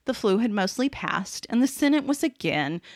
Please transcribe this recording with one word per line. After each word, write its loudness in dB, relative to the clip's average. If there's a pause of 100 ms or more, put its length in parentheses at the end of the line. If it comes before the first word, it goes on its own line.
the 0
flu 2
had 2
mostly 0
passed, -6
and 2
the 4
Senate 2
was -2
again -2 (160)